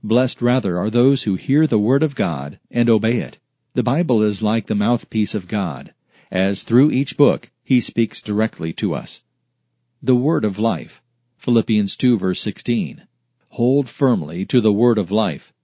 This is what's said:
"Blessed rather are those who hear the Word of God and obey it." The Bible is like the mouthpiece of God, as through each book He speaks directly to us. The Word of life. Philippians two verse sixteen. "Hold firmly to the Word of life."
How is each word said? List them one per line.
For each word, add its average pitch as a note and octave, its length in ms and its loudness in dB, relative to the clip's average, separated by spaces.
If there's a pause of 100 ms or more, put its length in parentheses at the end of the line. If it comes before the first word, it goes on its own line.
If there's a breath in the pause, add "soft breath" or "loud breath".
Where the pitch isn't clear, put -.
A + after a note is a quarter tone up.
"Blessed A#2+ 400 0
rather A#2+ 340 0
are G2 140 -2
those B2+ 320 2
who F#2+ 140 -2
hear D3 320 0
the A2+ 100 2
Word B2 240 2
of C#3+ 140 -4
God D2 420 -4 (100)
and A#2+ 220 0
obey A2 280 2
it." - 200 -8 (360)
The B2 100 0
Bible B2+ 400 2
is G#2 180 -2
like A2 240 0
the A2 80 -4
mouthpiece G#2+ 640 -2
of F2+ 100 -6
God, F2+ 480 -6 (380 soft breath)
as F#2+ 320 -2
through C3 260 4
each C3+ 260 -4
book - 360 2 (100)
He B2+ 180 2
speaks - 400 -4
directly G#2 520 -4
to F#2 200 -4
us. - 300 -10 (800)
The B2+ 140 2
Word C#3 280 0
of G2+ 140 -4
life. G#2 420 -4 (360)
Philippians G#2+ 600 0
two B2 220 2
verse F#2 220 -2
sixteen. G2 640 -6 (480)
"Hold B2+ 380 0
firmly F#2 580 -2
to B2+ 140 2
the G#2+ 120 4
Word A2+ 260 2
of F2+ 140 -4
life." G2+ 400 -4 (120)